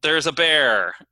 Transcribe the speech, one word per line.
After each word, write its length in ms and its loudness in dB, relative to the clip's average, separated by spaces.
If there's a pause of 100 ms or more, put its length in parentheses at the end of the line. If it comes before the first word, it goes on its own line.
There's 240 -2
a 60 -4
bear. 600 0 (180)